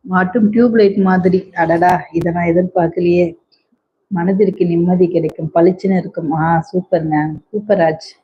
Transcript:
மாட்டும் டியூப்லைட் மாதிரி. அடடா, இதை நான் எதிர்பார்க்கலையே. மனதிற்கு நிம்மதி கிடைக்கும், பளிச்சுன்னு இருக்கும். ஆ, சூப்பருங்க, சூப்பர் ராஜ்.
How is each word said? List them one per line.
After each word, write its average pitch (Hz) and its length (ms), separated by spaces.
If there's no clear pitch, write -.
மாட்டும் 185 420
டியூப்லைட் 226 500
மாதிரி. 185 500
அடடா, 170 400
இதை 165 200
நான் 170 200
எதிர்பார்க்கலையே. 175 760
மனதிற்கு 190 600
நிம்மதி 175 420
கிடைக்கும், 160 460
பளிச்சுன்னு 185 440
இருக்கும். 170 340
ஆ, 165 400
சூப்பருங்க, 156 640
சூப்பர் 208 280
ராஜ். 160 320